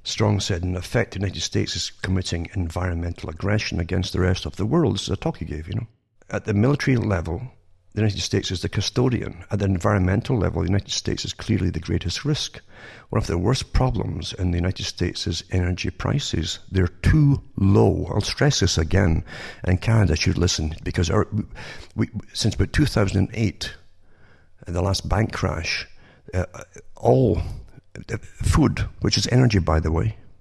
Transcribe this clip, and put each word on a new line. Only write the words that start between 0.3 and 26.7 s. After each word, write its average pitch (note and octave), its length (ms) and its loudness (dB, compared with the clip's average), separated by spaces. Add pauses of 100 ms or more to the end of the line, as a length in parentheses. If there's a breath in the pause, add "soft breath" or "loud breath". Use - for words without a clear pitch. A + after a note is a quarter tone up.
said, F2 220 -2
"In F2+ 140 -2
effect, - 360 -2
the G2 80 -6
United F2+ 220 -4
States - 340 -4
is - 140 -6
committing F#2 640 -4
environmental F2 720 -4
aggression F#2+ 520 -2
against F#2 340 -2
the F2 60 0
rest F2+ 260 2
of - 100 -8
the F#2 80 -2
world." B2+ 300 2
This F#2+ 80 -4
is - 80 -6
a G2 60 -2
talk - 220 -4
he E2 60 -8
gave, D#2+ 240 -8
you F#2+ 60 -6
know. A2+ 120 -4 (440)
"At G2+ 140 -4
the G#2+ 100 0
military C3 420 4
level, F2 460 -2 (520)
the G#2+ 60 -2
United G2+ 200 2
States - 300 -2
is F#2 120 -4
the E2+ 80 -2
custodian. - 800 -2
At G#2 80 -2
the G2+ 80 0
environmental G2 720 2
level, F2 240 0
the F2 60 0
United G2+ 240 0
States - 320 -4
is - 100 -8
clearly F2+ 340 0
the E2+ 120 -4
greatest F2 440 -4
risk. - 360 -4 (500 loud breath)
One A2 100 0
of - 60 -2
the F2+ 100 0
worst G#2 360 0
problems A#2 640 0
in F2+ 160 0
the F2 80 2
United F2+ 260 -2
States - 420 -4
is F2 240 -4
energy F2+ 400 0
prices. - 680 -2 (100)
They're F#2 160 2
too C#3+ 560 4 (140)
low." G2 520 4
I'll G#2 140 0
stress - 380 2
this - 180 2
again, E2 460 4 (400 loud breath)
and F2+ 180 2
Canada G#2 340 4
should - 220 0
listen, D#2+ 360 0 (100)
because F2+ 260 0
our, - 180 2 (680 loud breath)
we, A2 120 0 (240)
since - 220 0
about - 180 0
two C#3 140 4
thousand G2 320 2
and G2 160 2
eight, - 400 -4 (920 soft breath)
the F2 140 -2
last F#2+ 280 -2
bank G2+ 240 0
crash, - 540 -4 (460 soft breath)
uh, F#2 120 0 (520)